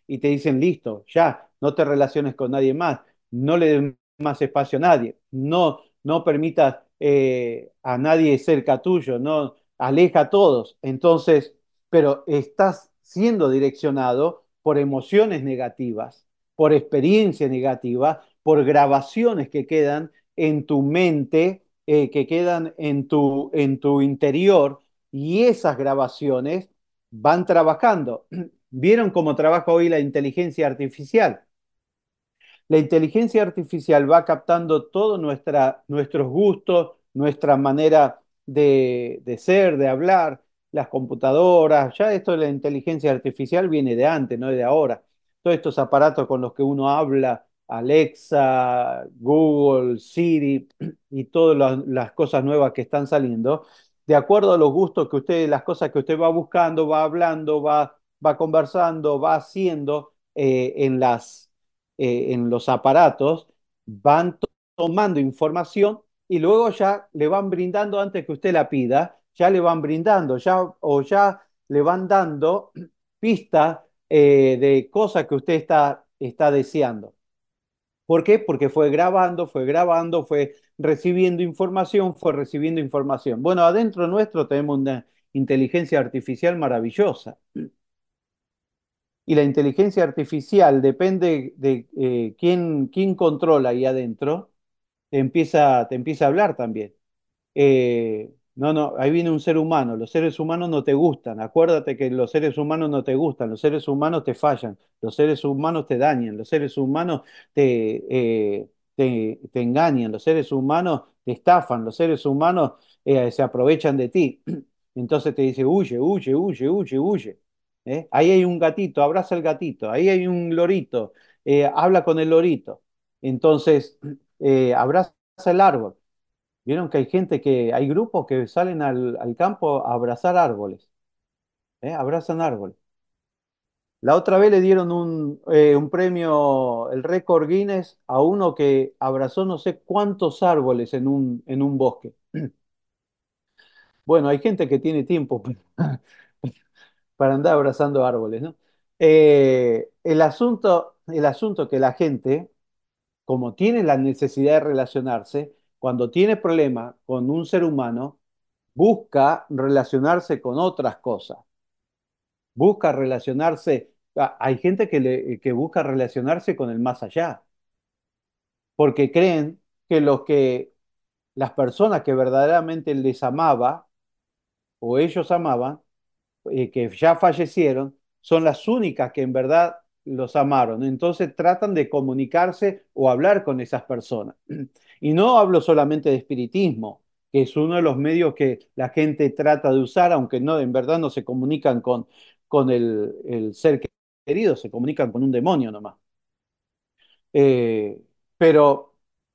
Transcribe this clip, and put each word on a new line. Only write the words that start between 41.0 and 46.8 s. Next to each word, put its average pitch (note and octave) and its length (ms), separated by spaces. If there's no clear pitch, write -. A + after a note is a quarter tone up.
Ya G#3 160
esto F#3+ 180
de E3+ 80
la D3 100
inteligencia C#3+ 600
artificial C#3 580
viene C3+ 260
de B2 120
antes, C3+ 320
no C3 100
es C3 80
de B2 60
ahora. C3+ 400
Todos F3 140
estos D#3 240
aparatos C#3 480
con C3 140
los B2 120
que C#3 100
uno C#3 260